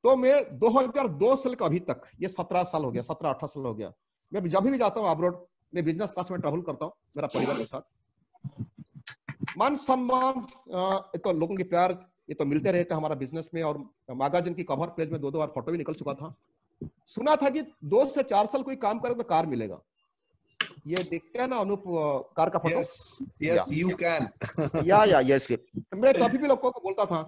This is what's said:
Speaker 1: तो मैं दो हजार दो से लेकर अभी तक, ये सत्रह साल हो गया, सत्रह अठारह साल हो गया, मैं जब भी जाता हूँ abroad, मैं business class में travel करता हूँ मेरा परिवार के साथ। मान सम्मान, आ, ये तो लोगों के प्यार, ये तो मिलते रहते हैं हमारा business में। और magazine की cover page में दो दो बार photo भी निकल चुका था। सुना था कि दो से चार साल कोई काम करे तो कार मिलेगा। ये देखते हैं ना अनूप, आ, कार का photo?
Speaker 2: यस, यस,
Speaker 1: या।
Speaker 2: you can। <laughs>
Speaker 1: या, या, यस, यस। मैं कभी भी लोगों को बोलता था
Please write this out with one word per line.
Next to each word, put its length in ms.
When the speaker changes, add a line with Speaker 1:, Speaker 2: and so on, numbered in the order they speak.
Speaker 1:
तो 120
मैं 420
दो 100
हजार 400
दो 280
से 120
लेकर 160
अभी 160
तक, 220
ये 80
सत्रह 340
साल 220
हो 60
गया, 120
सत्रह 280
अठारह 160
साल 160
हो 120
गया, 180
मैं 160
जब 120
भी 180
जाता 220
हूँ 100
abroad, 360
मैं 100
business 260
class 200
में 100
travel 200
करता 240
हूँ 80
मेरा 120
परिवार 280
के 80
साथ। 160
मान 180
सम्मान, 720
आ, 220
ये 220
तो 140
लोगों 240
के 60
प्यार, 520
ये 60
तो 100
मिलते 280
रहते 220
हैं 40
हमारा 160
business 400
में। 80
और 260
magazine 440
की 100
cover 220
page 240
में 100
दो 100
दो 80
बार 100
photo 240
भी 60
निकल 160
चुका 200
था। 200
सुना 520
था 140
कि 120
दो 460
से 140
चार 240
साल 160
कोई 140
काम 220
करे 160
तो 80
कार 240
मिलेगा। 340
ये 160
देखते 360
हैं 100
ना 80
अनूप, 240
आ, 380
कार 140
का 80
photo? 220
Speaker 2:
यस, 380
यस, 300
Speaker 1:
या। 140
Speaker 2:
you 120
can। 240
<laughs> 20
Speaker 1:
या, 180
या, 160
यस, 300
यस। 80
मैं 200
कभी 240
भी 80
लोगों 240
को 100
बोलता 260
था 220